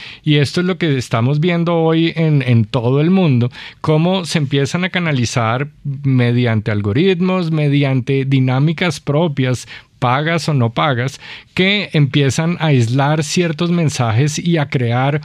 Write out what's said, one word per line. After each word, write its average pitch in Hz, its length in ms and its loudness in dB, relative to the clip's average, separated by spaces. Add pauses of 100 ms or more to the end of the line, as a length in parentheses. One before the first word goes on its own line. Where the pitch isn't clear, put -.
(240)
Y 147 120 2
esto 147 240 0
es 180 60 0
lo 180 100 -2
que 147 220 0
estamos 123 420 0
viendo 170 340 0
hoy 160 420 2
en, 156 260 2
en 117 240 2
todo 127 340 0
el 160 100 2
mundo, 139 400 2 (300)
cómo 165 460 0
se 160 100 -2
empiezan 143 480 -2
a 185 60 -4
canalizar 127 640 -2 (300)
mediante 123 880 0
algoritmos, 170 800 0
mediante 139 720 0
dinámicas 135 720 0
propias, 143 720 -2 (320)
pagas 151 480 0
o 160 40 0
no 120 180 2
pagas, 139 500 -2 (340)
que 190 380 0
empiezan 151 640 2
a 160 80 -2
aislar 139 560 2
ciertos 170 480 -2
mensajes 147 640 0
y 170 220 0
a 147 100 -2
crear 131 560 0